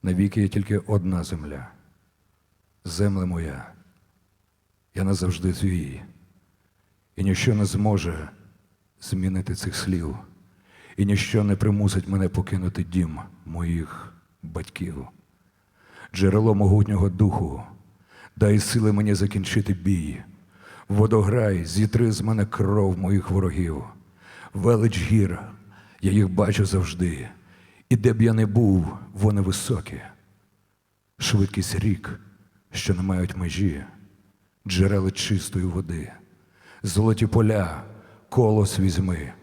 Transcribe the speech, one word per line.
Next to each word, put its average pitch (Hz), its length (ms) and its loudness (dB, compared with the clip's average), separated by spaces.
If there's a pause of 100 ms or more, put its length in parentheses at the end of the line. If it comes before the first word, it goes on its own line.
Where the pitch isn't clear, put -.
навіки 98 400 0
є 98 60 2
тільки 104 300 -2
одна 92 460 -2
земля. 73 440 -10 (1160)
Земле 92 420 0
моя, 78 460 -6 (1200)
я 95 100 -2
назавжди 90 480 0
твій, 82 500 -4 (1120)
і 95 80 -2
ніщо 98 300 2
не 104 100 2
зможе 87 640 -2 (720)
змінити 92 540 -4
цих - 220 -8
слів, 82 400 -4 (800)
і 101 100 2
ніщо 101 380 2
не 101 120 2
примусить 101 520 0
мене 95 200 0
покинути 92 560 -4
дім 82 360 -2 (260)
моїх 85 680 -6 (300)
батьків. 80 640 -10 (1080)
Джерело 101 400 4
могутнього 101 540 4
духу, 90 540 0 (720)
дай 104 220 4
сили 107 340 2
мені 104 220 2
закінчити 101 600 -2
бій. 85 480 -2 (680)
Водограй, 104 760 2
зітри 107 480 2
з - 80 -4
мене 107 260 0
кров 98 520 0
моїх 95 320 -2
ворогів. 87 540 -2 (720)
Велич 113 440 2
гір, 90 400 2 (600)
я 95 120 2
їх 101 180 4
бачу 101 340 2
завжди, 85 640 -2 (600)
і 123 80 6
де 113 160 4
б 110 100 2
я 113 100 6
не 110 140 4
був, 101 520 2 (140)
вони 101 280 2
високі. 98 600 -4 (1160)
Швидкість 98 600 0
рік, 95 420 -2 (520)
що - 220 -2
не 90 80 -2
мають 92 340 -2
межі, 82 480 -2 (840)
джерела 95 420 2
чистої 95 540 -4
води. 82 480 -6 (720)
Золоті 107 440 2
поля, 104 560 2 (460)
колос 110 500 4
візьми 90 540 0 (100)